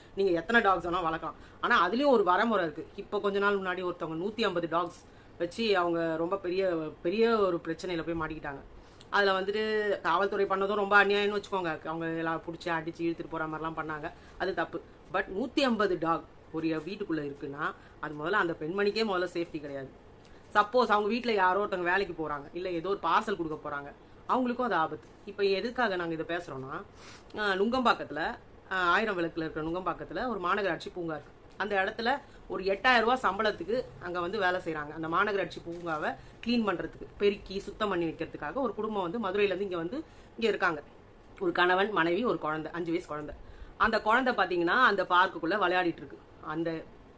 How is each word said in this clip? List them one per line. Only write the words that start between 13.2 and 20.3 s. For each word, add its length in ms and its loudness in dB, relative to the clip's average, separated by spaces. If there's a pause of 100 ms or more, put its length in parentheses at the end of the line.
போற 160 -4
மாதிரிலாம் 320 -6
பண்ணாங்க. 340 -6 (260)
அது 160 -2
தப்பு. 280 -4 (320)
But 120 0 (120)
நூத்தி 220 -2
ஐம்பது 400 2
டாக் 240 0 (300)
ஒரு 140 -2
வீட்டுக்குள்ள 640 -4
இருக்குன்னா, 420 -6 (260)
அது 140 -8
முதல்ல 180 -2
அந்த 280 2
பெண்மணிக்கே 440 0
முதல்ல 300 0
சேஃப்டி 260 -6
கிடையாது. 300 -10 (640)